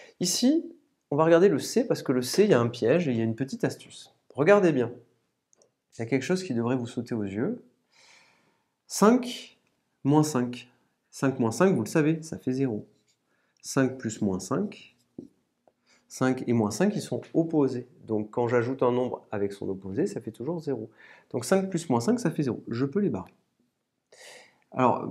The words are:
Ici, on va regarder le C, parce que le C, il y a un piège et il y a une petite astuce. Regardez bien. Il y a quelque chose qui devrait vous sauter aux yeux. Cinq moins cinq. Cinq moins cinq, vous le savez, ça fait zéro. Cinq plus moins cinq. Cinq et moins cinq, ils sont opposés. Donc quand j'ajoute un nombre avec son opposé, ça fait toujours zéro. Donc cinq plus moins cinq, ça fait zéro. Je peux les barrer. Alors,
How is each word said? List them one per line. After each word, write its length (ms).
Ici, 540
on 60
va 80
regarder 240
le 100
C, 280
parce 160
que 80
le 100
C, 220
il 80
y 20
a 60
un 100
piège 400
et 20
il 60
y 40
a 40
une 100
petite 280
astuce. 520
Regardez 420
bien. 220
Il 40
y 40
a 20
quelque 180
chose 200
qui 100
devrait 240
vous 100
sauter 280
aux 80
yeux. 380
Cinq 720
moins 180
cinq. 460
Cinq 280
moins 120
cinq, 240
vous 80
le 60
savez, 340
ça 160
fait 140
zéro. 340
Cinq 360
plus 240
moins 180
cinq. 560
Cinq 360
et 80
moins 180
cinq, 240
ils 60
sont 200
opposés. 540
Donc 240
quand 180
j'ajoute 360
un 80
nombre 400
avec 220
son 160
opposé, 360
ça 160
fait 100
toujours 280
zéro. 300
Donc 160
cinq 240
plus 200
moins 120
cinq, 180
ça 120
fait 120
zéro. 240
Je 180
peux 140
les 100
barrer. 240
Alors, 400